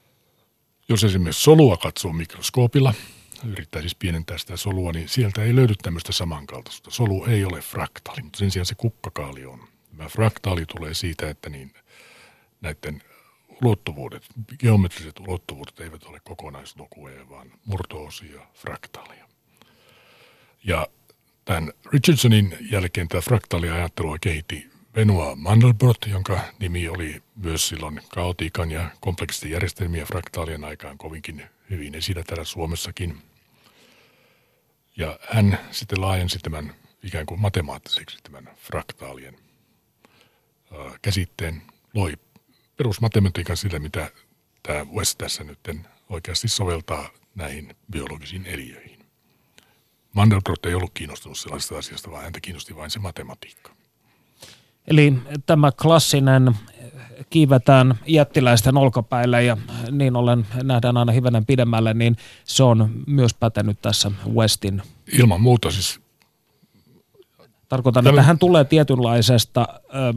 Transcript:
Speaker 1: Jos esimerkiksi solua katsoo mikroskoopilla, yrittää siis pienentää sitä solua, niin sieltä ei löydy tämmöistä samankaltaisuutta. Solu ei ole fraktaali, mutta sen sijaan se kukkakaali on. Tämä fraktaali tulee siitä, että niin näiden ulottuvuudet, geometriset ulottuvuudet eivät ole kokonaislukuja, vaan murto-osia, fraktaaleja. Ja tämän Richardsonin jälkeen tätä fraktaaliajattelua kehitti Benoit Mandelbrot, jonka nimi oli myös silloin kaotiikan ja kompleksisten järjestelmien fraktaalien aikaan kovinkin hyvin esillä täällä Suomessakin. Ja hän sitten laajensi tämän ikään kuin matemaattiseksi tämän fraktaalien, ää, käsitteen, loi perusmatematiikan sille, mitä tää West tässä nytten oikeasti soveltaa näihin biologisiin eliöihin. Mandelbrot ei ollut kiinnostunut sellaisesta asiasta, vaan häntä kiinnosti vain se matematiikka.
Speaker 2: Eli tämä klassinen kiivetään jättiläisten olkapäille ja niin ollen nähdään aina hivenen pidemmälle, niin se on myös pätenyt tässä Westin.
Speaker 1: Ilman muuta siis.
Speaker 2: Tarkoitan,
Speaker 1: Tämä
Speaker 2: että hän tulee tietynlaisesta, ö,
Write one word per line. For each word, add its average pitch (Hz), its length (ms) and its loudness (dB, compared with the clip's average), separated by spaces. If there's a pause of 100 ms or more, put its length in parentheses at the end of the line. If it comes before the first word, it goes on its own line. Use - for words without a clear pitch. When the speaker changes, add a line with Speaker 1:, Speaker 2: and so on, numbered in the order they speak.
(880)
Speaker 1:
Jos 110 160 2
esimerkiksi 92 380 0
solua 147 340 8
katsoo 87 360 -6
mikroskoopilla, 120 840 0 (540)
yrittää 85 320 -12
siis 87 140 -8
pienentää 82 440 -6
sitä - 180 -14
solua, 92 360 -6
niin 82 160 -10
sieltä 107 340 -2
ei 120 140 2
löydy 123 260 4
tämmöistä 85 300 -8
samankaltaisuutta. - 800 -10
Solu 98 340 -2
ei 107 200 0
ole 87 160 -8
fraktaali, - 600 -12
mutta - 160 -18
sen 101 120 0
sijaan 90 160 -4
se - 80 -6
kukkakaali 69 720 -8
on. 64 140 -20 (360)
Tämä 76 120 -16
fraktaali 95 580 -2
tulee 80 280 -12
siitä, 80 360 -8
että - 200 -16
niin 67 240 -18 (840)
näiden 76 420 -12 (600)
ulottuvuudet, 104 600 -2 (360)
geometriset 95 600 0
ulottuvuudet 85 640 -12
eivät 78 240 -18
ole - 200 -20
kokonaislukuja, 69 1080 -20
vaan 65 220 -20 (120)
murto-osia, 78 760 -12 (140)
fraktaaleja. - 760 -18 (1400)
Ja 82 220 -4 (580)
tämän 80 280 -4 (200)
Richardsonin 113 640 4 (140)
jälkeen 92 380 -4
tätä 90 120 -4
fraktaaliajattelua 85 1000 -4
kehitti - 500 -6 (220)
Benoit 98 460 2
Mandelbrot, 113 680 4
jonka 95 340 -4 (180)
nimi 87 300 -6
oli 82 340 -10 (140)
myös 82 320 -6
silloin 76 400 -12
kaotiikan 87 640 -6
ja 80 200 -8 (100)
kompleksisten 85 500 -8
järjestelmien 85 560 -6
fraktaalien 80 580 -10
aikaan 73 340 -18
kovinkin 78 440 -16 (280)
hyvin 73 240 -10
esillä 82 280 -8
täällä 82 220 -10
Suomessakin. 85 760 -10 (1800)
Ja 80 220 -8 (120)
hän 101 280 2 (120)
sitten - 300 -8
laajensi 92 380 -2
tämän 78 360 -12 (280)
ikään 82 240 -10
kuin 82 140 -8
matemaattiseksi 87 800 -6
tämän 67 340 -20
fraktaalien, 65 800 -14 (1300)
ää, 73 300 -18
käsitteen, 85 600 -6 (320)
loi 92 180 -2 (640)
perusmatematiikan 98 800 -2
sille, 82 220 -6
mitä 78 320 -8 (520)
tää 76 220 -8
West 80 340 -6
tässä 78 260 -10
nytten 76 420 -14 (220)
oikeasti 87 400 -6
soveltaa 82 600 -4 (240)
näihin 76 420 -14 (140)
biologisiin 76 560 -12
eliöihin. 71 520 -16 (1120)
Mandelbrot 101 540 2
ei 87 80 -2
ollut 90 200 -4
kiinnostunut - 440 -16
sellaisesta 76 400 -10
asiasta, - 320 -14
vaan 80 120 -16
häntä 87 180 -14
kiinnosti 82 360 -16
vain 78 140 -12
se - 80 -8
matematiikka. - 720 -14 (1120)
Speaker 2:
Eli 147 280 8 (320)
tämä 151 260 4
klassinen 135 840 4 (720)
kiivetään 131 760 6
jättiläisten 135 720 4
olkapäille 123 680 2
ja 120 120 2 (340)
niin 135 260 2
ollen 120 300 2 (160)
nähdään 123 340 2
aina 120 160 4
hivenen 120 340 2
pidemmälle, 117 480 2
niin 117 220 2 (280)
se - 180 2
on 113 440 4
myös 139 280 4
pätenyt 107 480 -2
tässä 110 280 0 (240)
Westin. 104 480 0 (300)
Speaker 1:
Ilman 107 280 6
muuta 120 300 4
siis. - 300 -4 (1700)
Speaker 2:
Tarkoitan, 127 360 4
Speaker 1:
Tämä 139 100 10
Speaker 2:
että 135 120 10
hän 165 120 8
tulee 175 260 8
tietynlaisesta, 123 1040 4 (160)
ö, - 60 -20 (260)